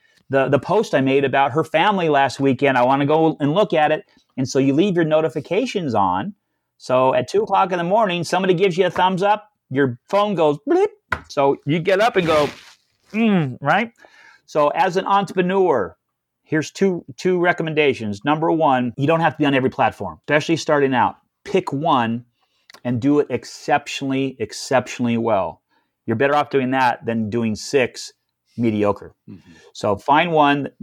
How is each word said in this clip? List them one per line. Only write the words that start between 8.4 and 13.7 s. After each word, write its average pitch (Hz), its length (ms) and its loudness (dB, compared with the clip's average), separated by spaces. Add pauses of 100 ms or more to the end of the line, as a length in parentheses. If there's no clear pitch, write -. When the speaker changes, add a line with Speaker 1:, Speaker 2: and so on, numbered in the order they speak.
Speaker 1:
gives 175 240 0
you 185 100 2
a 175 40 -2
thumbs 185 320 0
up, 208 280 0 (200)
your 131 280 0 (100)
phone 208 260 0
goes 156 320 2
blip. 359 260 2 (360)
So 139 280 2 (100)
you 151 120 0
get 190 220 0
up 233 160 2
and 180 100 2
go, 151 220 2 (640)
"Mm," 196 480 0
right? 139 320 0 (540)